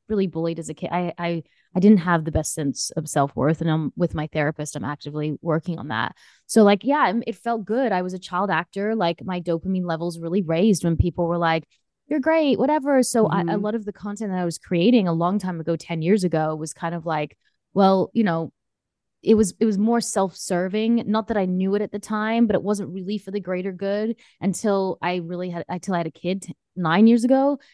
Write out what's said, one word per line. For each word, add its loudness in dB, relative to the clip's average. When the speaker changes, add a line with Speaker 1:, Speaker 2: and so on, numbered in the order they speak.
Speaker 1:
really 0
bullied -4
as -10
a -8
kid. -8
I, -2
I, -4
I 0
didn't 8
have 0
the -6
best -2
sense -4
of -6
self-worth, 0
and 0
I'm, -2
with -2
my -6
therapist, -4
I'm -6
actively -6
working -2
on -8
that. -4
So, 4
like, 4
yeah, 2
it, -2
it -6
felt -4
good. 0
I 0
was -6
a -8
child -2
actor. -2
Like, -2
my -6
dopamine -2
levels -4
really -2
raised 2
when 0
people 0
were -2
like, 0
"You're -2
great," 2
whatever. 2
So 2
I, 0
a 0
Speaker 2:
Mm-hmm. -2
Speaker 1:
lot -4
of -6
the -10
content -8
that -2
I -2
was -4
creating 4
a 0
long 0
time -6
ago, -2
ten -6
years 2
ago, 0
was -10
kind -6
of -8
like, -4
well, 4
you 2
know, -2
it 6
was, 2
it 2
was 2
more 2
self-serving. -2
Not -2
that -2
I 0
knew 0
it 0
at -6
the -6
time, 0
but 0
it 0
wasn't -2
really -6
for -12
the -4
greater -6
good -4
until 0
I -2
really -6
had, -8
until -6
I 0
had -2
a -8
kid -4
t-, -14
nine 4
years 6
ago. 2